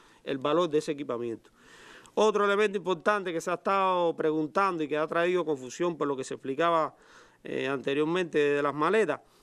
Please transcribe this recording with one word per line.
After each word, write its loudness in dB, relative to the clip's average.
el -4
valor 2
de 2
ese -2
equipamiento. -6
Otro 4
elemento 2
importante -2
que -2
se -4
ha 0
estado 2
preguntando 0
y -4
que -2
ha 0
traído 0
confusión -2
por -2
lo -2
que -6
se -8
explicaba, 0
eh, -4
anteriormente -2
de 2
las 0
maletas, 0